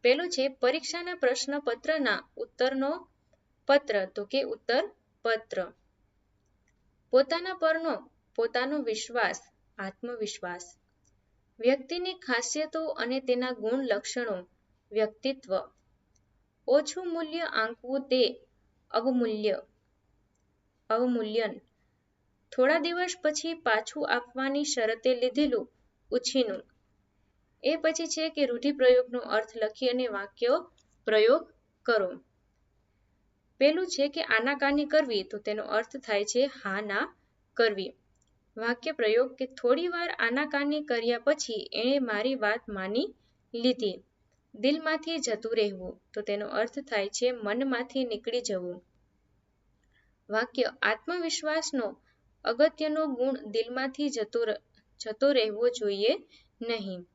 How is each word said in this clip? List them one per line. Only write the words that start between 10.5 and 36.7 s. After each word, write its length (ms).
વ્યક્તિની 540
ખાસિયતો 760
અને 320
તેના 320
ગુણ 340
લક્ષણો, 640
વ્યક્તિત્વ. 600
ઓછું 460
મૂલ્ય 260
આંકવું 640
તે 400
અવમૂલ્ય, 720
અવમૂલ્યન. 720
થોડા 240
દિવસ 340
પછી 300
પાછું 560
આપવાની 540
શરતે 520
લીધેલું 560
ઉછીનું. 520
એ 120
પછી 320
છે 220
કે 160
રૂઢિપ્રયોગનો 760
અર્થ 380
લખી 300
અને 200
વાક્ય 580
પ્રયોગ 480
કરો. 380
પેલું 300
છે 200
કે 160
આનાકાની 640
કરવી, 380
તો 140
તેનો 260
અર્થ 340
થાય 280
છે 200
હા 360